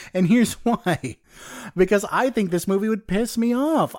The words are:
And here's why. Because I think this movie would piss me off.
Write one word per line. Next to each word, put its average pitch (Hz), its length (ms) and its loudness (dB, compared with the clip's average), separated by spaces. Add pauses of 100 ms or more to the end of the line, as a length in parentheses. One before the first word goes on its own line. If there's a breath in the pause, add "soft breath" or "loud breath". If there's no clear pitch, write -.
(120)
And 185 140 2
here's 226 280 4 (100)
why. - 540 -2 (580 loud breath)
Because 190 340 2
I 214 180 2
think 214 220 0
this 170 160 -2
movie 196 220 0
would 220 180 -2
piss 226 320 -2
me 233 160 0
off. 285 440 0